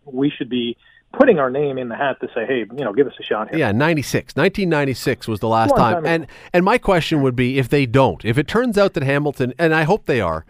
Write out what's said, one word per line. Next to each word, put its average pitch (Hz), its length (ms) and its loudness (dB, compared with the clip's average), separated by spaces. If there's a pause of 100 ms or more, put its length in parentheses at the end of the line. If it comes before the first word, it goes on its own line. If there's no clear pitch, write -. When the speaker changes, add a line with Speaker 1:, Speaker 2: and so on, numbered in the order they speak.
Speaker 1:
we 139 300 -4
should 131 140 -10
be 120 260 -4 (380)
putting 240 260 4
our 131 100 0
name 135 280 -4
in 123 120 -8
the 110 60 -10
hat 135 260 -4
to 123 120 -8
say, 113 140 -4
"Hey, 131 120 -2
you 117 240 -8
know, 110 80 -4
give 131 140 2
us 113 140 -10
a 110 40 -16
shot 107 260 -4
here." 160 100 -4
Speaker 2:
Yeah, 120 120 0
ninety-six. 139 640 0
Nineteen 190 340 0
ninety-six 139 580 -2
was 107 140 -4
the 117 60 -2
last 113 220 2
Speaker 1:
Long 269 80 4
Speaker 2:
time. 117 160 2
Speaker 1:
time 165 120 -4
ago. 165 40 -2
Speaker 2:
And, 165 180 -2 (260)
and 180 120 4
my 233 140 2
question 165 420 0
would 131 140 2
be, 127 240 0
if 123 100 -2
they 143 160 2
don't, 113 400 2
if 113 140 0
it 156 80 -2
turns 220 320 0
out 196 160 2
that 151 80 -2
Hamilton, 139 560 0
and 160 160 2
I 160 80 2
hope 190 240 -2
they 127 140 0
are, 82 280 -2